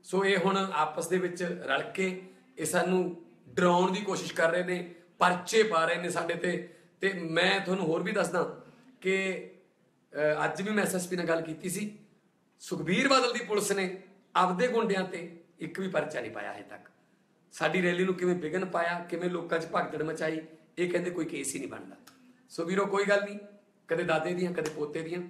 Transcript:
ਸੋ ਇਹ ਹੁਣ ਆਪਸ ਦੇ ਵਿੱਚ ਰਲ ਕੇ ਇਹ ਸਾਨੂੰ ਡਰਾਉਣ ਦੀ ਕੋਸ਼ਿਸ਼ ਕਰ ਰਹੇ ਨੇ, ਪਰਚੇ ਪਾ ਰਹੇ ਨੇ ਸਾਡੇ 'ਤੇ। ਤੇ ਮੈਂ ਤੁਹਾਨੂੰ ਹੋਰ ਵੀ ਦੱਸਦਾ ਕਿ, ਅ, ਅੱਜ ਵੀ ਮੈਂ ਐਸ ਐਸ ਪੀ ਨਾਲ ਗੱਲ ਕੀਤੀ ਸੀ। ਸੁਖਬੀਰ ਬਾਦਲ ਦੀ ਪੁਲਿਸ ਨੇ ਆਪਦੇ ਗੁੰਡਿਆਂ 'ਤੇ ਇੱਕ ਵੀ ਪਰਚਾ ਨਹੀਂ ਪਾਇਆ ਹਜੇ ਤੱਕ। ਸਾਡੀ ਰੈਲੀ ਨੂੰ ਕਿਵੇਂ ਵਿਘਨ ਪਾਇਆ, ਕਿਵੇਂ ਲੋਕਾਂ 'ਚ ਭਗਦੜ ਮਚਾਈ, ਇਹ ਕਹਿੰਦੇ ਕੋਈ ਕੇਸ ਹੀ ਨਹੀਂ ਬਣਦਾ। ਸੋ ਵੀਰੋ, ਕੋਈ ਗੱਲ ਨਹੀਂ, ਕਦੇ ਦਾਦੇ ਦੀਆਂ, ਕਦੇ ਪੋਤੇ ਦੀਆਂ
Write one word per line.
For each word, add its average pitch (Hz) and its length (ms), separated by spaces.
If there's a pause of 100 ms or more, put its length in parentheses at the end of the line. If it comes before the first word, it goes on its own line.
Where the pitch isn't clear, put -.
ਸੋ 190 220
ਇਹ 196 120
ਹੁਣ 190 360
ਆਪਸ 156 340
ਦੇ 185 100
ਵਿੱਚ 180 260
ਰਲ 143 400
ਕੇ 185 380 (360)
ਇਹ 160 80
ਸਾਨੂੰ 180 600 (240)
ਡਰਾਉਣ 180 420
ਦੀ 202 100
ਕੋਸ਼ਿਸ਼ 196 320
ਕਰ 165 180
ਰਹੇ 180 120
ਨੇ, 180 320 (240)
ਪਰਚੇ 180 440
ਪਾ 160 220
ਰਹੇ 170 100
ਨੇ 175 140
ਸਾਡੇ 170 240
'ਤੇ। 175 360 (320)
ਤੇ 190 120
ਮੈਂ 175 460
ਤੁਹਾਨੂੰ 185 260
ਹੋਰ 165 180
ਵੀ 180 80
ਦੱਸਦਾ 175 500 (400)
ਕਿ, 190 480 (640)
ਅ, 151 320
ਅੱਜ 156 160
ਵੀ 202 100
ਮੈਂ 208 120
ਐਸ 180 120
ਐਸ 175 120
ਪੀ 185 80
ਨਾਲ 175 120
ਗੱਲ 165 140
ਕੀਤੀ 160 280
ਸੀ। 208 280 (640)
ਸੁਖਬੀਰ 180 460
ਬਾਦਲ 254 260
ਦੀ 220 120
ਪੁਲਿਸ 202 260
ਨੇ 190 300 (340)
ਆਪਦੇ 180 320
ਗੁੰਡਿਆਂ 202 360
'ਤੇ 170 400 (160)
ਇੱਕ 160 200
ਵੀ 190 80
ਪਰਚਾ 147 340
ਨਹੀਂ 107 100
ਪਾਇਆ 104 220
ਹਜੇ 104 100
ਤੱਕ। 98 180 (680)
ਸਾਡੀ 165 300
ਰੈਲੀ 175 240
ਨੂੰ 190 80
ਕਿਵੇਂ 180 220
ਵਿਘਨ 175 300
ਪਾਇਆ, 175 340
ਕਿਵੇਂ 175 300
ਲੋਕਾਂ 170 300
'ਚ 160 160
ਭਗਦੜ 156 280
ਮਚਾਈ, 160 380 (360)
ਇਹ 175 140
ਕਹਿੰਦੇ 175 200
ਕੋਈ 175 140
ਕੇਸ 139 300
ਹੀ - 40
ਨਹੀਂ - 100
ਬਣਦਾ। 101 260 (540)
ਸੋ 170 160
ਵੀਰੋ, 190 200
ਕੋਈ 196 200
ਗੱਲ 202 200
ਨਹੀਂ, 202 140 (480)
ਕਦੇ 165 160
ਦਾਦੇ 160 300
ਦੀਆਂ, 175 200
ਕਦੇ 156 160
ਪੋਤੇ 151 320
ਦੀਆਂ 170 280